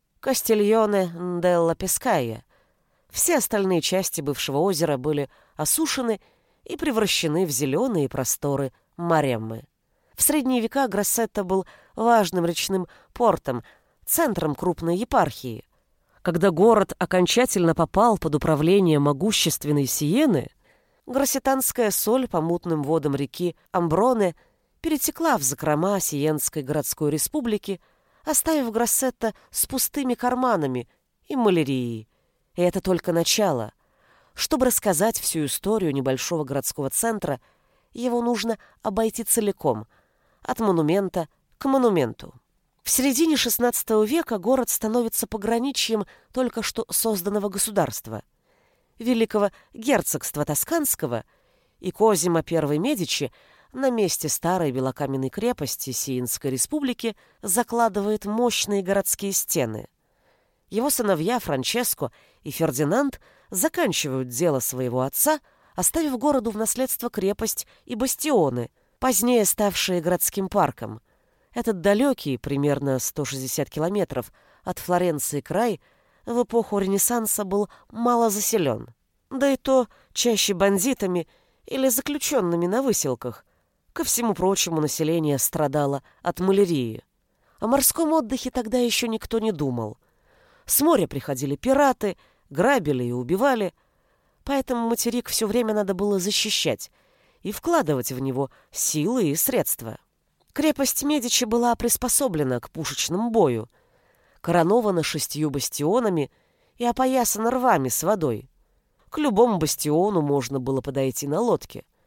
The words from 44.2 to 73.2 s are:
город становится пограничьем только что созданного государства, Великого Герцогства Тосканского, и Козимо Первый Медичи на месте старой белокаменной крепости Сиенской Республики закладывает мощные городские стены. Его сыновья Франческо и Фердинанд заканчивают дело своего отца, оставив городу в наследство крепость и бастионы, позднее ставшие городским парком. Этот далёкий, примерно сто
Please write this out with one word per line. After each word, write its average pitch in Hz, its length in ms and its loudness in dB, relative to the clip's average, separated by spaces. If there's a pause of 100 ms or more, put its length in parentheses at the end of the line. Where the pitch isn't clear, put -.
город 240 320 2
становится 226 560 -2
пограничьем 220 800 -2 (260)
только 240 300 -2
что - 280 -6
созданного 202 580 -2
государства, 180 720 -2 (760)
Великого 220 520 2 (240)
Герцогства 226 720 -2
Тосканского, 151 800 -2 (540)
и 180 120 -6
Козимо 180 520 2
Первый 151 360 0
Медичи 185 540 -2 (400)
на 262 180 0
месте 220 380 -2
старой 170 440 0
белокаменной 131 580 -4
крепости 202 600 -4
Сиенской 127 600 -4
Республики 240 680 -4 (260)
закладывает 214 840 0
мощные 208 580 0
городские 196 500 -2
стены. 113 560 -2 (800)
Его 233 220 -2
сыновья 202 480 0
Франческо 147 720 -4 (300)
и 151 80 -10
Фердинанд 156 680 0 (300)
заканчивают 180 800 -2
дело 135 320 0
своего 127 420 -2
отца, 294 380 0 (340)
оставив 269 440 -2
городу 247 320 0
в 202 60 -8
наследство 226 540 -4
крепость 202 560 -4 (180)
и 240 100 -8
бастионы, 208 760 0 (280)
позднее 240 460 2
ставшие 185 560 0
городским 180 480 -2
парком. 117 520 -2 (520)
Этот 220 280 -2
далёкий, 202 580 2
примерно 139 640 0
сто - 240 -6